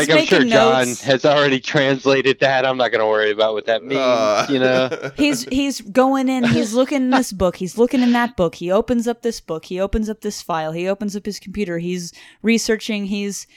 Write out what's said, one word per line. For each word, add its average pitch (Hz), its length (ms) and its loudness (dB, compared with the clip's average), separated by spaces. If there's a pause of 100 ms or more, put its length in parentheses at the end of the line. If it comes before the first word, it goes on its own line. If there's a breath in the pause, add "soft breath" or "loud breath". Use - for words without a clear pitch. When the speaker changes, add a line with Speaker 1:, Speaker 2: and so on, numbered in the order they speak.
Speaker 1:
like, - 20 -2
"I'm 311 160 4
sure - 140 4
Speaker 2:
making 127 140 2
Speaker 1:
John 123 340 4
Speaker 2:
notes. 120 160 -6
Speaker 1:
has 135 220 2
already 143 340 4
translated 135 800 2
that. 135 260 2
I'm 131 120 0
not 117 160 0
gonna 110 160 2
worry 107 220 2
about 107 240 2
what 104 100 -6
that 110 180 0
means," 135 160 -4
Speaker 3:
Uh. 113 500 2
Speaker 1:
you 139 100 0
know? 127 540 0
Speaker 2:
<laughs> - 40 -18
He's, 269 320 0
he's 277 320 -4
going 262 480 0
in, 254 160 -2
he's 233 280 0
looking 262 240 0
in 254 120 0
this 254 240 0
book, 180 240 -2
he's 185 200 -8
looking 247 240 2
in 240 120 2
that 240 240 -2
book, 165 180 0
he 170 160 -6
opens 233 360 0
up 233 140 -6
this 226 200 -6
book, 160 240 -10
he 180 140 -8
opens 208 300 -2
up 220 120 -10
this 208 200 -8
file, 160 300 -4
he 175 160 -6
opens 202 280 -4
up 202 100 -10
his 202 140 -8
computer, 185 400 -6
he's 175 340 -6 (280 loud breath)
researching, 214 680 0
he's 202 500 -6